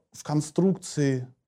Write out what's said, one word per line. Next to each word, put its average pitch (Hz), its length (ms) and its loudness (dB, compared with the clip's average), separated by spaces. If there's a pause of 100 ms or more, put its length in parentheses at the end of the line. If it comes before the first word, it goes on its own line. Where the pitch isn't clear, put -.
(120)
в - 120 -20
конструкции 147 1040 0 (200)